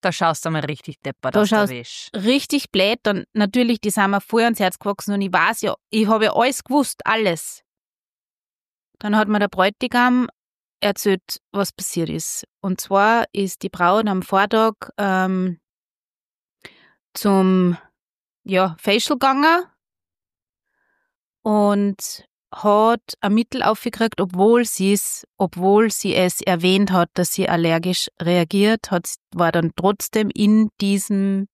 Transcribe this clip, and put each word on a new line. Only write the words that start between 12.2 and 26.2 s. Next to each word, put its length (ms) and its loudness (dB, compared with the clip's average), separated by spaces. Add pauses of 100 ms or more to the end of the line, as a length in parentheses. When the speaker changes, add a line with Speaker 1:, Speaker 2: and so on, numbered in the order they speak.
Speaker 2:
Und 200 -4
zwar 500 2
ist 320 -6
die 60 -6
Braut 380 2
am 140 -2
Vortag, 520 2 (240)
ähm, 600 -2 (1500)
zum, 640 2 (680)
ja, 360 -2
Facial 380 0
gegangen 460 2 (1800)
und 840 0 (280)
hat 480 2 (180)
ein 140 0
Mittel 300 -2
aufgekriegt, 580 -2
obwohl 440 2
sie's, 600 -2 (120)
obwohl 540 2
sie 240 -4
es 260 0